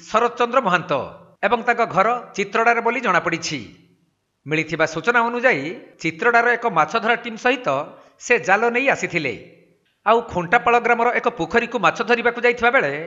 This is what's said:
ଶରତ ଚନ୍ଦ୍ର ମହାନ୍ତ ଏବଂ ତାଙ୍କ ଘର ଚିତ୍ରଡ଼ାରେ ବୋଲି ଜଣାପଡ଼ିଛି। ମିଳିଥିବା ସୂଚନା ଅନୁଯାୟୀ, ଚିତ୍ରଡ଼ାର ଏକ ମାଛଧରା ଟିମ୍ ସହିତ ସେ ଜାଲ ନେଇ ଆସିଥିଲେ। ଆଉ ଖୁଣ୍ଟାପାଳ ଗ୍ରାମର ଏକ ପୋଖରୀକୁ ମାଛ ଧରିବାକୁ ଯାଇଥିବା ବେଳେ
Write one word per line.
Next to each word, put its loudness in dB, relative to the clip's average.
ଶରତ 0
ଚନ୍ଦ୍ର 0
ମହାନ୍ତ 0
ଏବଂ 0
ତାଙ୍କ 0
ଘର 2
ଚିତ୍ରଡ଼ାରେ 0
ବୋଲି -2
ଜଣାପଡ଼ିଛି। -2
ମିଳିଥିବା 0
ସୂଚନା 0
ଅନୁଯାୟୀ, 0
ଚିତ୍ରଡ଼ାର 2
ଏକ -2
ମାଛଧରା 0
ଟିମ୍ -10
ସହିତ 0
ସେ 0
ଜାଲ 2
ନେଇ 0
ଆସିଥିଲେ। -2
ଆଉ 6
ଖୁଣ୍ଟାପାଳ 0
ଗ୍ରାମର 2
ଏକ -2
ପୋଖରୀକୁ -2
ମାଛ 2
ଧରିବାକୁ 0
ଯାଇଥିବା 2
ବେଳେ 2